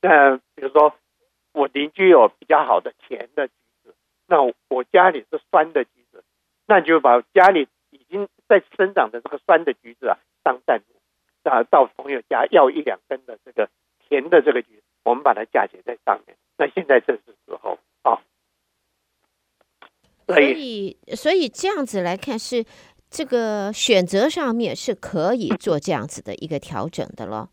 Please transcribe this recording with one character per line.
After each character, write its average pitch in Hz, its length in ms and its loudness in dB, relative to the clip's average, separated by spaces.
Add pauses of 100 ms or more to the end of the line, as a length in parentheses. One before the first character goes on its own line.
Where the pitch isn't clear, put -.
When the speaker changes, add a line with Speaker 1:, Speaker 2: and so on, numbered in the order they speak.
Speaker 1:
那 143 360 4 (180)
比 143 80 -16
如 135 80 -6
说 151 240 4 (580)
我 143 140 -2
邻 147 240 -6
居 190 180 2
有 131 200 8 (100)
比 - 80 -20
较 151 180 2
好 104 160 0
的 120 140 -12 (120)
甜 117 280 -14
的 139 140 -6
橘 - 60 -18 (280)
子， - 120 -20 (320)
那 156 160 2 (260)
我 127 220 -4
家 180 200 4
里 151 200 -10
是 156 80 -8 (120)
酸 160 240 0
的 131 100 0
橘 - 60 -16 (200)
子， - 140 -20 (420)
那 202 140 4
你 151 60 -8
就 165 140 4
把 123 200 4 (140)
家 185 160 6
里 160 180 0 (220)
已 - 180 -20
经 196 200 -8 (200)
在 202 140 4 (160)
生 196 160 -2
长 123 160 -2
的 120 100 -12
这 - 80 -18
个 - 160 -12
酸 165 200 2
的 139 100 -4
橘 117 200 -20
子 - 120 -12
啊 101 100 -2 (260)
当 127 240 -2
砧 117 120 0
木， - 720 -12
啊， 123 140 0
到 139 200 4
朋 135 280 -10
友 123 180 -8
家 120 200 -2
要 143 200 4
一 156 100 -6
两 113 180 -6 (100)
根 131 180 -12
的 117 180 -20
这 127 80 -20
个 107 160 -4 (400)
甜 147 220 -2
的 170 100 6
这 139 120 0
个 123 100 -2
橘 - 140 -20
子， - 60 -20 (220)
我 120 100 0
们 139 80 -8
把 131 120 2
它 107 100 -8
嫁 107 220 -2
接 - 180 -20
在 120 220 -12
上 101 200 -2
面。 - 100 -20 (200)
那 147 120 -2
现 170 180 -8
在 233 140 4
正 - 140 -4 (120)
是 - 60 -20 (120)
时 - 160 -16
候 92 180 -10 (240)
啊。 117 200 -2 (2000)
所 - 140 2
以 - 20 6
Speaker 2:
所 - 0 -
以， 254 720 -4
所 294 180 -2
以 359 160 0
这 - 200 -8
样 320 180 -4
子 196 140 -6
来 175 160 -4
看， - 200 -10
是 226 280 -6 (440)
这 - 160 -10
个 214 480 -4
选 196 320 0
择 196 240 0
上 294 240 -4
面 226 220 -4
是 - 180 -8
可 185 420 -4
以 226 160 -6
做 180 280 -4
这 180 140 -6
样 117 120 -6
子 - 160 -16
的 101 140 -14
一 - 140 -16
个 156 100 -8
调 117 300 -10
整 - 180 -10 (100)
的 110 100 -14
咯。 107 260 -12